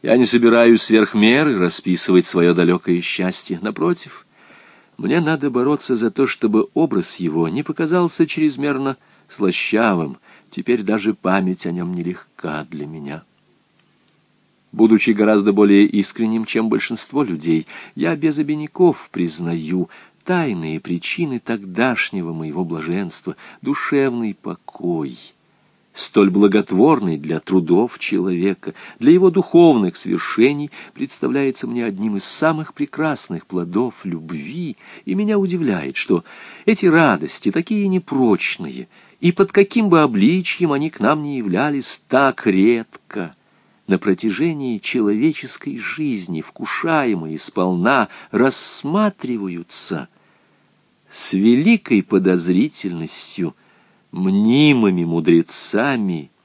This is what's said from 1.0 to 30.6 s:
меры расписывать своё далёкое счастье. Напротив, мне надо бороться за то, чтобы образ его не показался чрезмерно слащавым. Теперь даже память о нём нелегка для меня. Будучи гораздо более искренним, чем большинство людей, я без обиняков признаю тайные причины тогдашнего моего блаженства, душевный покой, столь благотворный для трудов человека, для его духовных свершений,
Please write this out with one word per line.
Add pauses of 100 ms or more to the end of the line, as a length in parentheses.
меры
расписывать
своё
далёкое
счастье.
Напротив, (720)
мне
надо
бороться
за
то,
чтобы
образ
его
не
показался
чрезмерно (320)
слащавым. (320)
Теперь
даже
память
о
нём
нелегка
для
меня. (1500)
Будучи
гораздо
более
искренним,
чем
большинство
людей, (280)
я
без
обиняков
признаю (340)
тайные
причины
тогдашнего
моего
блаженства, (260)
душевный
покой, (760)
столь
благотворный
для
трудов
человека, (240)
для
его
духовных
свершений, (220)